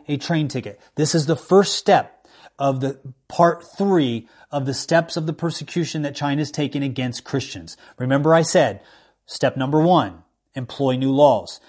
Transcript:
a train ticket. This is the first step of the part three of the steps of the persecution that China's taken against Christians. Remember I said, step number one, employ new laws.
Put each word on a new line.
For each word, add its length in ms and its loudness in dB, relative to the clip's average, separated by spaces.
a 80 -2
train 320 -2
ticket. 320 -10
This 200 0
is 120 0
the 100 0
first 380 4
step 520 0
of 220 0
the 180 -4
part 340 2
three 500 0
of 140 -4
the 80 -2
steps 460 0
of 80 -4
the 80 -4
persecution 640 -6
that 160 -6
China's 340 -2
taken 320 -4
against 420 -6
Christians. 520 -8
Remember 340 2
I 80 6
said, 400 2
step 320 -2
number 200 0
one, 440 2
employ 420 -2
new 160 0
laws. 560 2